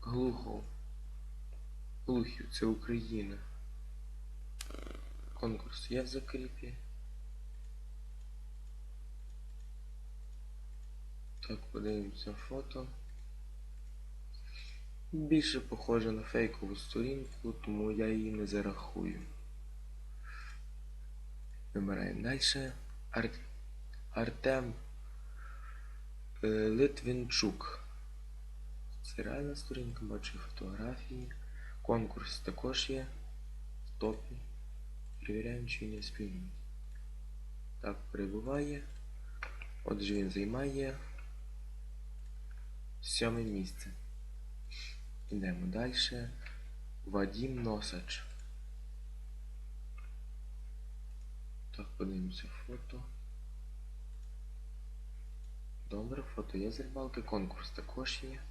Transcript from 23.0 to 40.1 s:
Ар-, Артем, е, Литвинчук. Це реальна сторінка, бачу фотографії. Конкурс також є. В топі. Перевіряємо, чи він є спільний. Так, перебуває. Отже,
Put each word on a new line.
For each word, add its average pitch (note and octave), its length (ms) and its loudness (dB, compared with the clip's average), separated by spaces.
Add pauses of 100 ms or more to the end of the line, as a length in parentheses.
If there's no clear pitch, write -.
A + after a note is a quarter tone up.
Ар-, A#2 280 2 (720)
Артем, A#2 640 4 (1700)
е, A2 40 8
Литвинчук. A#2 1300 8 (1200)
Це - 200 -2
реальна C#3+ 320 2
сторінка, A#2+ 500 -2
бачу G#2+ 340 -2
фотографії. A#2+ 920 -2 (500)
Конкурс - 580 4
також - 500 2
є. C3 180 2 (800)
В - 140 -4
топі. A2 360 2 (840)
Перевіряємо, A#2 480 0
чи A2+ 180 0
він G#2+ 80 0
є G#2+ 80 -2
спільний. F#2 480 -2 (1300)
Так, G2+ 160 0 (140)
перебуває. C3 720 2 (1000)
Отже, G2+ 300 4